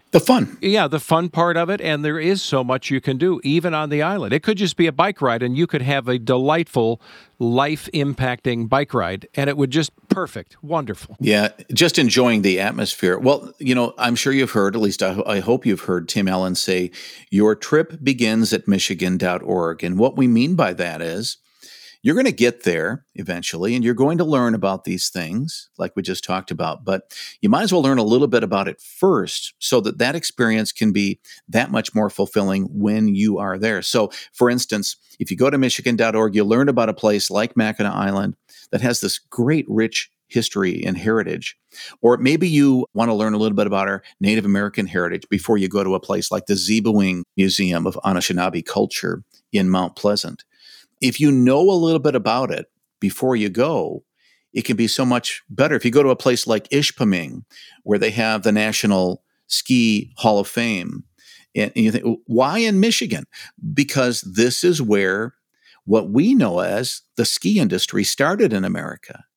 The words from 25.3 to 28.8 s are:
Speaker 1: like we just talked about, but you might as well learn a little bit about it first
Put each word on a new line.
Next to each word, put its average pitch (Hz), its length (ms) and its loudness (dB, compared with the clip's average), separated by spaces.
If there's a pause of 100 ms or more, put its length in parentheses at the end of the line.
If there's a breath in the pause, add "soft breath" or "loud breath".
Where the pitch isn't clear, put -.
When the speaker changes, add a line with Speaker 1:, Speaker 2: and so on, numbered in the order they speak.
Speaker 1:
like 87 180 -6
we 95 80 -4
just 92 200 -6
talked 90 280 -6
about, 80 340 -6
but 95 280 -4 (280 loud breath)
you 104 80 2
might 147 140 4
as 185 100 0
well 175 80 4
learn 135 160 4
a 113 60 2
little 123 240 4
bit 113 160 2
about 98 260 -2
it 80 100 -12
first - 800 -2